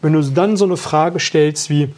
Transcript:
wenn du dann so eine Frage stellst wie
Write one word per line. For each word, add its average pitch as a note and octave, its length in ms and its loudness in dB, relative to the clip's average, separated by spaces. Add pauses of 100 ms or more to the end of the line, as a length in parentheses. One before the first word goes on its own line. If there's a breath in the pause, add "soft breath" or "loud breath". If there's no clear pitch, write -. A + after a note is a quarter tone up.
wenn D#3 100 2
du D#3 80 4
dann F3 380 0
so G3 80 2
eine F3+ 100 0
Frage E3+ 420 -2
stellst D3+ 520 0
wie D3 280 0